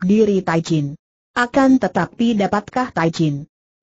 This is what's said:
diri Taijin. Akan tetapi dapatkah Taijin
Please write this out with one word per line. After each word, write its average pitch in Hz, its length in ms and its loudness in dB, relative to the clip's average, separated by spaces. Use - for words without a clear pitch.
diri 202 400 2
Taijin. 160 480 -2
Akan 262 460 2
tetapi 202 560 -2
dapatkah 208 560 -2
Taijin 160 560 -2